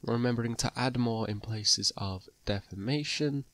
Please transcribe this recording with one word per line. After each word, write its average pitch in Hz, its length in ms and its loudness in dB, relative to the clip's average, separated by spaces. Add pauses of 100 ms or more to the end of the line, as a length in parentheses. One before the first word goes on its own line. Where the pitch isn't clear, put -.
Remembering 117 500 2
to - 200 0
add 127 220 0
more 113 280 2
in 104 140 -2
places 107 560 2
of 95 320 -4 (160)
deformation 139 1080 -2